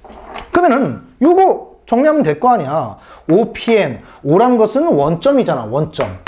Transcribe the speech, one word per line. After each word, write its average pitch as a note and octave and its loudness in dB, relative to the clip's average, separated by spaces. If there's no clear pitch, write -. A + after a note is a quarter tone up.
그러면은 C4 0
요거 F4 2
정리하면 D4 2
될 D3 -2
거 B3 0
아니야. C#3+ -4
오피엔, G3 0
오란 G#3+ 2
것은 A3 0
원점이잖아. E3 0
원점. B2 -6